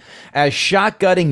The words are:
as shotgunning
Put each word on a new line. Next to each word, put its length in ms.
as 200
shotgunning 800